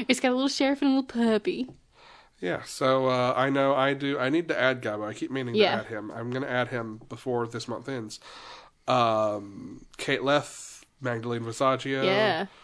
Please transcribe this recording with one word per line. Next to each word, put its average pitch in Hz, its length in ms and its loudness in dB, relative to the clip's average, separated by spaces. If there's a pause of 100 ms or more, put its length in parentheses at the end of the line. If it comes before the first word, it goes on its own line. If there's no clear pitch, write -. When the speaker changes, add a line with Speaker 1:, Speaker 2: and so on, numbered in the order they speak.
Speaker 1:
It's 254 140 2
got 262 100 4
a 247 40 2
little 262 120 2
sheriff 277 340 0
and 285 80 4
a 262 60 4
little 269 80 2
puppy. 233 680 0 (680)
Speaker 2:
Yeah, - 240 -4
so, 131 460 2
uh, 127 260 2
I 131 140 4
know 139 260 4
I 135 180 4
do. 139 240 -2
I 127 120 0
need 165 180 2
to 160 120 0
add 123 220 2
Gabo. 107 240 -4
I 107 80 -6
keep - 160 -8
meaning 131 240 -4
Speaker 1:
Yeah. 202 220 4
Speaker 2:
to - 60 0
add - 60 -10
him. 107 220 -8
I'm 117 220 -8
gonna 131 160 -4
add 123 220 0
him 113 400 -6
before 120 360 -2
this 117 220 -8
month 120 220 -8
ends. 113 320 -8 (680)
Um, 107 1000 0 (120)
Kate 135 260 -2
Leth, - 600 -2 (160)
Magdalene 120 420 -4
Visaggio. 135 600 0
Speaker 1:
Yeah. 196 420 2 (180)